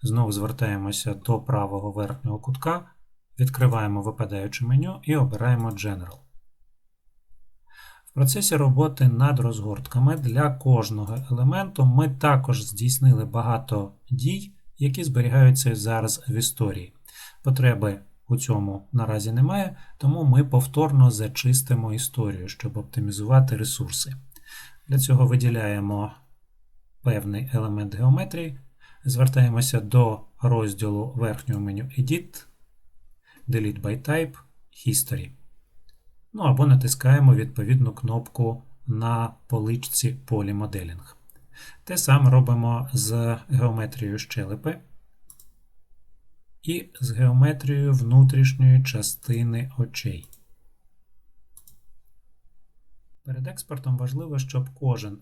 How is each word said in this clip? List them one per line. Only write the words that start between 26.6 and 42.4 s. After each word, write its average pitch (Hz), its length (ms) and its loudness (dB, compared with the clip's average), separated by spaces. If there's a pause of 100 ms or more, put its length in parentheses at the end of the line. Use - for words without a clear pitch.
певний 104 500 -2
елемент 104 420 -4
геометрії, 160 640 0 (460)
звертаємося 127 760 2
до 110 400 2 (200)
розділу 110 720 -2
верхнього 107 460 -4
меню 101 220 -6
Edit, 131 640 -6 (1000)
Delete 107 340 -4
by 113 280 -8
Type, 160 240 -2 (540)
History. 107 440 -4 (1040)
Ну 214 80 -8
або 131 220 4
натискаємо 131 720 6
відповідну 113 560 0
кнопку 117 720 -4 (240)
на 117 460 -2 (140)
поличці 120 720 -4 (100)
Poly 101 300 -4
Modeling. 90 580 -10 (680)
Те 180 140 -8
саме 135 320 4
робимо 120 640 2